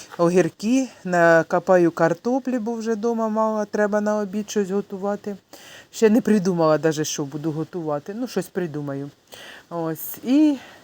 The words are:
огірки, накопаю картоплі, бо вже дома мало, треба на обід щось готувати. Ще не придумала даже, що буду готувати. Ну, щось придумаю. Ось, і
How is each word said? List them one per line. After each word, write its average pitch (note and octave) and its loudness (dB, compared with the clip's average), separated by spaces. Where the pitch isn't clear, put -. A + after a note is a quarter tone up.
огірки, F3+ 2
накопаю F3 4
картоплі, A#3+ -2
бо A#3 -6
вже A3+ -4
дома A3+ -2
мало, A3 -2
треба G#3 0
на G#3 0
обід G#3 -6
щось G3+ -2
готувати. G3+ -6
Ще A3 4
не A3+ 4
придумала F3 2
даже, D#3 0
що - -6
буду D3 -6
готувати. D#3 -6
Ну, A#3 -6
щось F3+ -6
придумаю. C#3+ -8
Ось, D#3+ -8
і C#4+ 4